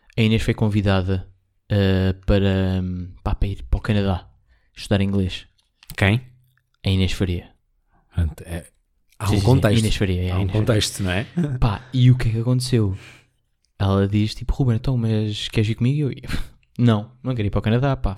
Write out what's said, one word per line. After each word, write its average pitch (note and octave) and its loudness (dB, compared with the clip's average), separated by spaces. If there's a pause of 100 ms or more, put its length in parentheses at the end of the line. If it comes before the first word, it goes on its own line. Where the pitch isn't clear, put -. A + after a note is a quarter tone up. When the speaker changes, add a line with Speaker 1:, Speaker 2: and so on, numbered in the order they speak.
(180)
Speaker 1:
a A#2 0
Inês A2 4
foi A2+ 0
convidada, G2 0 (420)
eh, F#2+ 2 (120)
para, F#2+ 2
hum, F2+ -6 (140)
pá, G2+ -2
para - -2
ir G2+ -8
para - 2
o - -4
Canadá G2 0 (460)
estudar G2 0
inglês. G2 -2 (500)
Speaker 2:
Quem? G#2 2 (640)
Speaker 1:
A G2 0
Inês F#2+ 2
Faria. F2 -4 (640)
Speaker 2:
Pronto, D#2+ -4
é, E2+ -12 (520)
há A2 -8
Speaker 1:
Sim, G2 -2
Speaker 2:
um - 2
Speaker 1:
sim, - 2
sim. G2 0
Speaker 2:
contexto. A2+ 4
Speaker 1:
Inês G#2+ 0
Faria, F#2 0
é, F2+ -2
Speaker 2:
Há F2+ -2
um F#2+ 0
Speaker 1:
Inês F#2+ -2
Faria. G#2+ 0
Speaker 2:
contexto, G#2+ 0
não F#2 -2
é? F#2+ -2 (340)
Speaker 1:
Pá, A#2 0 (100)
e B2+ 6
o B2 6
que B2+ -2
é - -2
que A2+ -2
aconteceu? A#2 0 (840)
Ela G2 2
diz, G#2 0
tipo, - -6
"Ruben, B2 0
então, C3 -2
mas A2 -2
queres G#2+ 0
ir A2+ -2
comigo?" C#3 0
E - -12
eu, - -14
<laughs> - -6
"Não, A2+ 2 (120)
não C3 -4
quero G#2+ -2
ir - -2
para - -2
o - -4
Canadá, B2+ 0
pá." G2+ -4